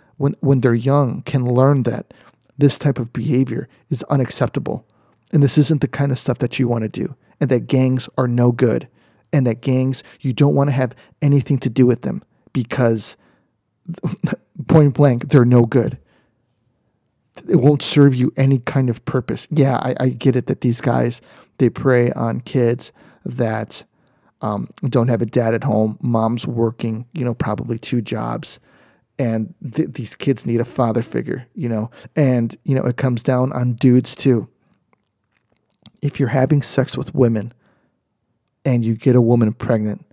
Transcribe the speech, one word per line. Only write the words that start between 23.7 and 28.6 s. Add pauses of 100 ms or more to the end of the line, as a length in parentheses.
um, (120)
don't
have
a
dad
at
home,
mom's
working,
you
know,
probably
two
jobs, (580)